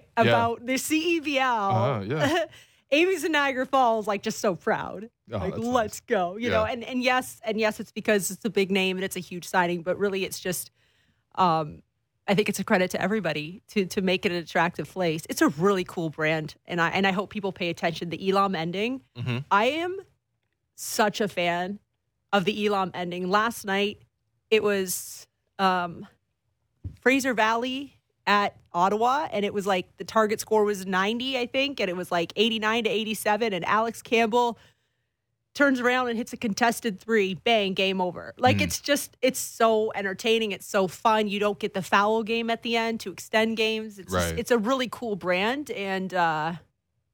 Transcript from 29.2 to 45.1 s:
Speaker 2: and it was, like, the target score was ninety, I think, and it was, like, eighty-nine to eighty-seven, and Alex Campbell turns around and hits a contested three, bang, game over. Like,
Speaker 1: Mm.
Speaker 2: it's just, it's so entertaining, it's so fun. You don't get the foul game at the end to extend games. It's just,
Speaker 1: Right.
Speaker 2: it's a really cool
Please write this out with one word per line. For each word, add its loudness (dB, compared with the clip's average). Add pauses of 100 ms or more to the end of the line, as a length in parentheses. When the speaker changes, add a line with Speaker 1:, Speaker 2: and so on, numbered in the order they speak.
Speaker 2:
and -2
it -4
was, -4
like, 0
the -10
target 2
score 4
was 0
ninety, 0
I -2
think, -2
and 0
it -4
was, -8
like, 0
eighty-nine 0
to 0
eighty-seven, 0
and -4
Alex 0
Campbell 2 (960)
turns 4
around 2
and -2
hits -6
a -10
contested 0
three, 2
bang, 2
game 0
over. -6
Like, 4
Speaker 1:
Mm. 2
Speaker 2:
it's -2
just, -2
it's 2
so 2
entertaining, 0
it's -10
so 0
fun. 2
You -2
don't 0
get -6
the -4
foul 4
game -2
at -2
the -2
end -2
to -10
extend 0
games. -2
It's -14
just, 2
Speaker 1:
Right. -4
Speaker 2:
it's -2
a 6
really 0
cool -6